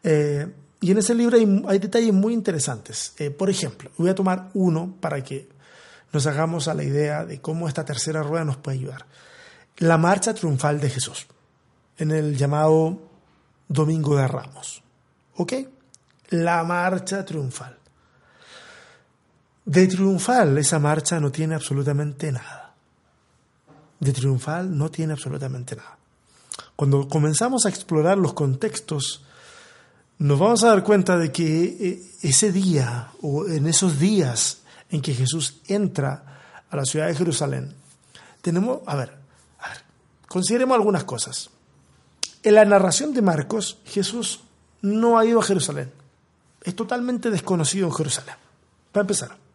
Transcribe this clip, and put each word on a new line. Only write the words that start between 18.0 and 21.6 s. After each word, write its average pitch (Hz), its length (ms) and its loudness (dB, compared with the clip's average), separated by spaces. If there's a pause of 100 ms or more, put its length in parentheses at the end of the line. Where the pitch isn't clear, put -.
De 180 180 6
triunfal, 185 720 2
esa 151 220 2
marcha 151 400 0
no 147 100 0
tiene 160 240 -2
absolutamente 143 800 -4